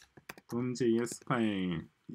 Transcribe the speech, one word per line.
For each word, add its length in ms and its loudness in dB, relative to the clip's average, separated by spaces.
돔 280 -4
제이에스 500 2
파일. 640 0